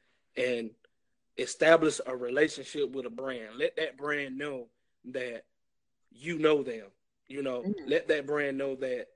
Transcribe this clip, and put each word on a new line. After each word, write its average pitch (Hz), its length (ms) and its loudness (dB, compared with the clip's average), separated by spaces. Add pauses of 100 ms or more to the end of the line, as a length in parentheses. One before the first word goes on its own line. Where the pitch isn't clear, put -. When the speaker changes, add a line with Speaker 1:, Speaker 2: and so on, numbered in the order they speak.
(360)
Speaker 1:
and 123 340 0 (680)
establish 156 680 6
a 127 100 -4
relationship 135 760 0
with 131 140 -6
a 117 40 -8
brand. 120 460 -10
Let 151 200 -2
that 156 200 -4
brand 139 420 -4
know 135 300 -6 (380)
that 123 380 -6 (640)
you 156 280 -6
know 151 240 6
them, 113 240 -6 (400)
you 139 160 -8
know, 131 220 -2
Speaker 2:
Mm. 190 220 -4
Speaker 1:
let 139 220 2
that 147 180 2
brand 143 320 0
know 139 180 -2
that 127 400 -4